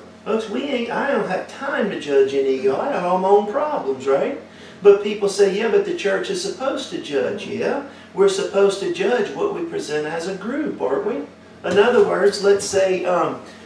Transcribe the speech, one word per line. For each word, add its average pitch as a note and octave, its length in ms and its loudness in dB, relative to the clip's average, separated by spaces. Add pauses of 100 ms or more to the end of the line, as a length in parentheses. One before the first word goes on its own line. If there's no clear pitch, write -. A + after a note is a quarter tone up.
(240)
Folks, A3 240 -2
we B3 160 -4
ain't, A#3 260 -4
I B3 220 -2
don't F#3+ 160 -2
have - 200 -4
time C4+ 420 -4
to E3 100 -6
judge C#3 340 2
any C3+ 240 2
of - 60 -2
y'all. C3+ 160 0
I C#4 120 -2
got F3+ 120 -2
all F3+ 140 2
my F#3 100 2
own G#3 220 6
problems, F#3+ 560 -2
right? C#3 340 0 (420)
But G3+ 200 8
people G#3 260 -2
say, F#3+ 280 2
"Yeah, A3 140 0
but G3 140 4
the F3 100 -4
church F#3+ 360 -2
is F#3 120 -4
supposed - 480 -6
to E3+ 120 -8
judge." - 440 -2
Yeah, - 380 -4 (300)
we're F#3+ 160 6
supposed G3 500 2
to F3 140 -2
judge A3 400 0
what - 200 -2
we F3 100 -6
present D3+ 420 -4
as E3 200 -6
a F#3+ 80 -4
group, A3+ 460 -6
aren't C#3 260 -2
we? A#3+ 100 -2 (540)
In F#3 80 2
other A3 300 6
words, F#3 340 2
let's G3+ 220 4
say, F#3+ 400 0
um, E3 380 -2 (240)